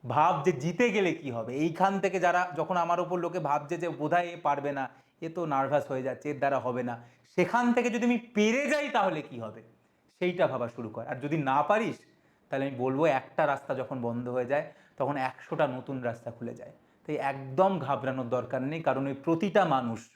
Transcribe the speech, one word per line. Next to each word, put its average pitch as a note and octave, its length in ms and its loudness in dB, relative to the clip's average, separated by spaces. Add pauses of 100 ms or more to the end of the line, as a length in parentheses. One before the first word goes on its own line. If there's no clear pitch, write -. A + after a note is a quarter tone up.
ভাব D#3 360 4
যে F3+ 60 6
জিতে E3 380 2
গেলে F#3+ 240 2
কি C#3+ 180 -6
হবে। A#2 240 -6
এইখান E3 440 2
থেকে F#3 200 0
যারা, F3+ 380 2
যখন D#3+ 200 -2
আমার E3+ 220 2
ওপর F3 200 -2
লোকে E3+ 200 -2
ভাবছে D3 380 -2
যে E3 120 -4
বোধহয় D#3 380 0
এ E3+ 160 -10
পারবে C#3+ 280 0
না, C3+ 180 -4 (320)
এ E3 140 -6
তো F3 100 -2
নার্ভাস C#3 420 2
হয়ে C3 160 -4
যাচ্ছে, C3 260 -4
এর C#3+ 80 -4
দ্বারা C3+ 220 2
হবে B2 240 -2
না, A#2+ 180 -6 (340)
সেখান A#3+ 380 4
থেকে A#3+ 160 2
যদি A#3 160 0
আমি A#3+ 120 4
পেরে A#3 500 2
যাই D4 220 0
তাহলে G3 320 0
কি B2+ 180 -12
হবে, A2 220 -12 (580)
সেইটা F3+ 280 2
ভাবা A#2+ 220 0
শুরু A#2 200 -8
কর। A#2 180 -10
আর C#3+ 80 -6
যদি C#3+ 220 -2
না C#3 260 2
পারিস, G3+ 360 2 (500)
তাহলে C#3 180 -2
আমি C3+ 80 -6
বলবো C3 300 2
একটা D3 420 2
রাস্তা C#3 280 -2
যখন B2+ 260 -6
বন্ধ A#2+ 280 -4
হয়ে B2+ 160 0
যায়, C#3+ 260 -2 (260)
তখন C#3 200 0
একশোটা C#3 500 -2
নতুন C3 340 -6
রাস্তা A#2 300 -6
খুলে A#2 240 -10
যায়। - 160 -16 (360)
তাই D3+ 80 -4
একদম C#3 640 2
ঘাবড়ানোর C3 500 -2
দরকার B2 320 -2
নেই, D3+ 200 -4
কারণ C#3 260 0
ওই C#3 60 -4
প্রতিটা E3 520 2
মানুষ B2 500 -2